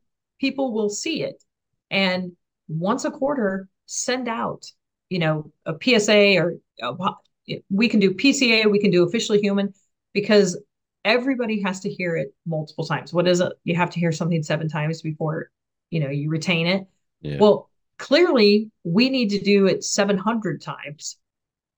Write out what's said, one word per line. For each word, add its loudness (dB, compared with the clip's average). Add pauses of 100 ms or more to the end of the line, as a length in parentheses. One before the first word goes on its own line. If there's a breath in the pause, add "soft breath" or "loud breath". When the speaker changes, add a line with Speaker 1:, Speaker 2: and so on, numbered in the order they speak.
(400)
Speaker 1:
people -4
will -2
see -6
it. -10 (480)
And -2 (360)
once -4
a -4
quarter, -4 (180)
send -6
out, -8 (420)
you -2
know, -2 (120)
a -6
P 2
S 2
A 6
or 0 (260)
a -6
po-, -6 (540)
we 2
can 2
do 4
P 2
C 2
A, 4
we 4
can 2
do 4
officially 0
human, 0 (400)
because 2 (440)
everybody 0
has -4
to -6
hear -4
it -6 (100)
multiple -6
times. -6
What 2
is 4
it? -2 (100)
You -2
have 0
to -6
hear 2
something -2
seven 0
times -4
before, -6 (400)
you -2
know, -2
you -4
retain -2
it. -2 (340)
Speaker 2:
Yeah. -6
Speaker 1:
Well, 4 (280)
clearly 4 (120)
we 2
need -2
to -2
do 4
it 0
seven 0
hundred -4
times -14 (600)